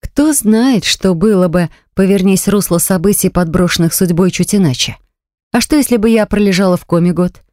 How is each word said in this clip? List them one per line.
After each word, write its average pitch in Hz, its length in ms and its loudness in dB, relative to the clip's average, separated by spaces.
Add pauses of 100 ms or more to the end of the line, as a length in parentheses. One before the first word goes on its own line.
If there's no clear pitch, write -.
Кто 302 320 -2
знает, 226 520 0
что - 280 -2
было 185 340 2
бы, 170 220 -2 (240)
повернись 190 540 0
русло 202 300 0
событий, 190 520 0
подброшенных 175 640 -2
судьбой, 180 380 0
чуть - 240 -4
иначе. 170 420 -2 (540)
А 240 100 0
что, 311 160 0
если 247 180 0
бы 226 140 2
я 220 160 2
пролежала 196 500 0
в - 100 -8
коме 175 280 0
год? 180 280 -4 (100)